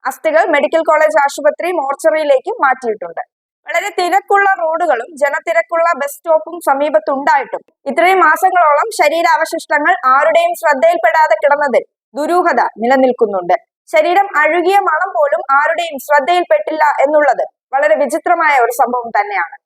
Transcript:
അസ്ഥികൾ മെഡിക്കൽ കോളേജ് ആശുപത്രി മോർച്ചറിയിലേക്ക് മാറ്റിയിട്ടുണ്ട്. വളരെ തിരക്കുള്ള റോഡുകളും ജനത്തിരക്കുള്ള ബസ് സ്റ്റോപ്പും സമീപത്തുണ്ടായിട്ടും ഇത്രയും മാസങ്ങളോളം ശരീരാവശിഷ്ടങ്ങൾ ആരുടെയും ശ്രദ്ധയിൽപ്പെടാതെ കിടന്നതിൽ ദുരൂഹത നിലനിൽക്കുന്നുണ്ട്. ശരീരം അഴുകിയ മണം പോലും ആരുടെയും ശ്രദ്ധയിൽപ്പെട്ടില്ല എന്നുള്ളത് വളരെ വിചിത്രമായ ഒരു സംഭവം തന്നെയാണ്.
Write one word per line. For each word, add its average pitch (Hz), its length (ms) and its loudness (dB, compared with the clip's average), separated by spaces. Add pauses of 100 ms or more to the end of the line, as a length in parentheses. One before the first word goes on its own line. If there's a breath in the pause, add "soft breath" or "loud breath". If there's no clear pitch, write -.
അസ്ഥികൾ 311 340 0 (100)
മെഡിക്കൽ 294 360 0
കോളേജ് 311 340 2
ആശുപത്രി 294 460 -2 (100)
മോർച്ചറിയിലേക്ക് 285 720 -2 (120)
മാറ്റിയിട്ടുണ്ട്. 214 580 -4 (460)
വളരെ 339 220 -4 (100)
തിരക്കുള്ള 392 480 0 (120)
റോഡുകളും 320 500 -2 (120)
ജനത്തിരക്കുള്ള 330 680 -2 (120)
ബസ് 285 180 -6
സ്റ്റോപ്പും 320 380 -2 (120)
സമീപത്തുണ്ടായിട്ടും 285 960 -2 (260)
ഇത്രയും 349 360 2
മാസങ്ങളോളം 311 600 2 (120)
ശരീരാവശിഷ്ടങ്ങൾ 320 960 0 (200)
ആരുടെയും 320 480 2
ശ്രദ്ധയിൽപ്പെടാതെ 320 800 2
കിടന്നതിൽ 285 420 0 (340)
ദുരൂഹത 320 440 0 (200)
നിലനിൽക്കുന്നുണ്ട്. 233 760 0 (380)
ശരീരം 349 340 2 (140)
അഴുകിയ 339 360 2 (100)
മണം 330 300 -2
പോലും 302 240 0 (160)
ആരുടെയും 311 480 -2
ശ്രദ്ധയിൽപ്പെട്ടില്ല 311 800 0 (200)
എന്നുള്ളത് 277 420 2 (280)
വളരെ 302 300 2
വിചിത്രമായ 311 520 0 (100)
ഒരു 247 160 -4
സംഭവം 240 360 -2
തന്നെയാണ്. 208 380 -4 (100)